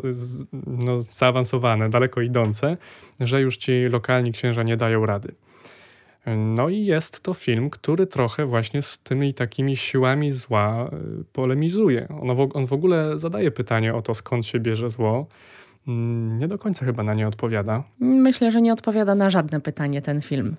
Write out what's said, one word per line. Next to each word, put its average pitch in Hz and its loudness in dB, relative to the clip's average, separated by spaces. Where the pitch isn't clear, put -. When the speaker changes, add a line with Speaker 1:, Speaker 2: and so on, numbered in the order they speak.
Speaker 1:
z-, 123 -10
no, 123 -2
zaawansowane, 120 2
daleko 123 2
idące, 120 0
że 131 0
już 131 0
ci 127 2
lokalni 123 2
księża 117 0
nie 113 0
dają 110 2
rady. 104 -4
No 113 0
i 208 -2
jest 160 -2
to 185 -4
film, 127 -2
który 170 -2
trochę 139 -2
właśnie 120 -2
z - -6
tymi 135 -2
takimi 135 -2
siłami 139 2
zła, 117 -2
e, - -10
polemizuje. 143 2
On 127 0
w-, 135 2
on 139 -2
w 127 -4
ogóle 156 2
zadaje 175 -2
pytanie 113 0
o 113 -2
to, 110 -4
skąd 117 -4
się - -2
bierze 113 -2
zło. 117 0
Mm, 117 -2
nie 139 -2
do 196 -4
końca 190 -4
chyba 113 -2
na 107 0
nie 107 2
odpowiada. 110 -2
Speaker 2:
Myślę, 254 4
że 233 4
nie 226 4
odpowiada 214 2
na 196 4
żadne 156 0
pytanie 143 -4
ten 147 -2
film. 135 -2